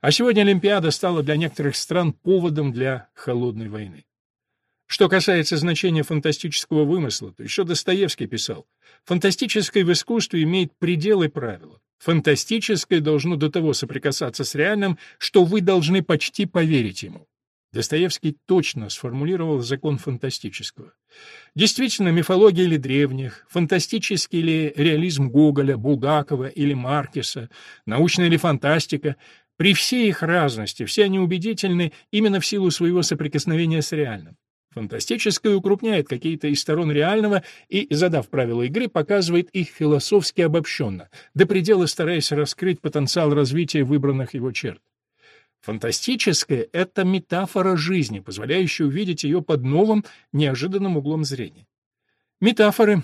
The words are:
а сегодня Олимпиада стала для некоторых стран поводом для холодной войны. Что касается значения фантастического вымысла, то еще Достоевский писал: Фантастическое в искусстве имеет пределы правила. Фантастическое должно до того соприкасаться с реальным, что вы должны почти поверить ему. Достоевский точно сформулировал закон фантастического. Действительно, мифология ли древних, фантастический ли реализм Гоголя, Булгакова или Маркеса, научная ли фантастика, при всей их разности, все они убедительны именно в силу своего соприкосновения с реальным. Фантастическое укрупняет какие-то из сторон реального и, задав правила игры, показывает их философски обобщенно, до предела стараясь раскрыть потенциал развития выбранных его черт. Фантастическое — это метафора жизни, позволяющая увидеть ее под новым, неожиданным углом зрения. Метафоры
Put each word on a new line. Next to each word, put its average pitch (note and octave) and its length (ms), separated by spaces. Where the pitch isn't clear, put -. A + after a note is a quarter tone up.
а C#3 100
сегодня A#3 300
Олимпиада G3 500
стала F3 320
для D3 140
некоторых D3+ 380
стран E3 380
поводом E3+ 580
для B2+ 440
холодной A#2+ 540
войны. G2+ 360
Что F#3 240
касается F3 480
значения D#3+ 460
фантастического D3+ 800
вымысла, C#3+ 500
то - 80
еще - 220
Достоевский F3+ 640
писал: - 400
Фантастическое F#3+ 800
в E3+ 80
искусстве F3 520
имеет F3 340
пределы F3 520
правила. G#2+ 500
Фантастическое E3+ 960
должно D#3 380
до D3 120
того D#3+ 220
соприкасаться C3 720
с - 120
реальным, F#3+ 420
что F#3 260
вы G3+ 160
должны F3+ 420
почти F3+ 420
поверить D#3 560
ему. - 280
Достоевский D#3 640
точно C#3 440
сформулировал D3 720
закон C3+ 360
фантастического. - 960
Действительно, G#3 540
мифология F3+ 560
ли D#3+ 120
древних, C3 720
фантастический F3+ 920
ли D#3+ 340
реализм D3+ 540
Гоголя, C#3 480
Булгакова C3+ 680
или C#3+ 260
Маркеса, C3+ 760
научная E3 420
ли E3 80
фантастика, D3 800
при F#3+ 180
всей A#3+ 360
их E3 140
разности, C#3 600
все G3+ 220
они F#3+ 140
убедительны F3+ 760
именно G#3 300
в - 40
силу G3 240
своего F3 320
соприкосновения D#3+ 800
с D3+ 120
реальным. G#2 420
Фантастическое G3 800
укрупняет G3 520
какие-то D3+ 400
из C#3+ 120
сторон D#3+ 320
реального G3 520
и, G3+ 240
задав D#3+ 360
правила A#2+ 340
игры, G3+ 240
показывает F3 640
их F3+ 180
философски D3+ 720
обобщенно, D3+ 680
до F3+ 100
предела F#3+ 400
стараясь D#3+ 460
раскрыть D3+ 500
потенциал D3 520
развития D3 500
выбранных C3+ 500
его B2+ 180
черт. - 300
Фантастическое — A#2+ 1120
это F#3 300
метафора F#3 760
жизни, D3 420
позволяющая C#3+ 680
увидеть E3 380
ее D#3+ 180
под C#3+ 220
новым, G#3 400
неожиданным D#3 640
углом D#3 260
зрения. B2 440
Метафоры G#3+ 600